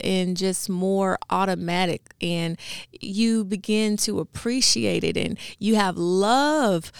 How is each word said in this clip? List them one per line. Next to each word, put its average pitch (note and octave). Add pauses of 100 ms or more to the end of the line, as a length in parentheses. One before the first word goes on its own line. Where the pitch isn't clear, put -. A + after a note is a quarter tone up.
and F#3
just F#3
more F#3+ (100)
automatic. F3+
And E3+ (400)
you A3
begin G#3
to F#3+
appreciate A#3
it. -
And - (200)
you G#3+
have G3
love G#3